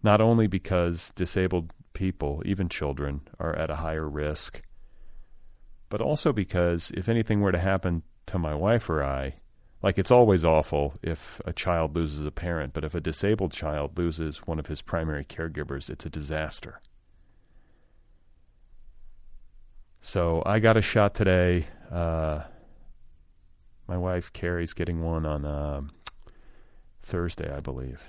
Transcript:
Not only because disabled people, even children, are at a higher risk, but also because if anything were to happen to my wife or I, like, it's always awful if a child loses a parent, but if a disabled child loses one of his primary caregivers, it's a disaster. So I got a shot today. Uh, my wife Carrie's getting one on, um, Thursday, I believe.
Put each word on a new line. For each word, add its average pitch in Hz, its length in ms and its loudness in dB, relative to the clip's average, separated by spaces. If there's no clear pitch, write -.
Not 107 180 8
only 113 280 6
because 87 680 0
disabled 90 560 0
people, 78 500 -2
even 95 240 0
children, 71 540 -4
are 80 160 -2
at 78 140 -2
a 78 60 -4
higher 78 340 -4
risk, 76 540 -6
but 107 120 -2
also 147 320 2
because 87 640 0
if 92 120 -4
anything 113 340 2
were 98 100 4
to 90 80 2
happen 90 420 0
to - 140 -2
my 78 160 -2
wife 107 340 2
or 78 140 2
I, 67 320 -4
like, 98 160 2
it's 95 120 4
always 107 320 8
awful 78 600 4
if - 420 -8
a 80 80 -6
child 82 420 0
loses 76 300 -2
a 73 60 -4
parent, 80 420 -4
but 76 100 -4
if 76 120 -6
a 85 40 0
disabled 95 520 0
child 73 480 -6
loses 80 400 -2
one 80 180 -6
of 76 80 -6
his 76 160 -8
primary 78 420 -4
caregivers, 71 680 -8
it's - 160 -10
a - 20 -6
disaster. 76 720 -8
So 85 440 0
I 104 140 2
got 110 180 6
a 107 40 6
shot 101 320 4
today. 90 540 4
Uh, 80 500 -2
my 90 100 -2
wife 90 360 -2
Carrie's 87 400 -2
getting 85 280 -2
one 82 240 0
on, 76 200 -2
um, 73 460 -4
Thursday, 85 480 -4
I 71 80 -8
believe. 65 500 -8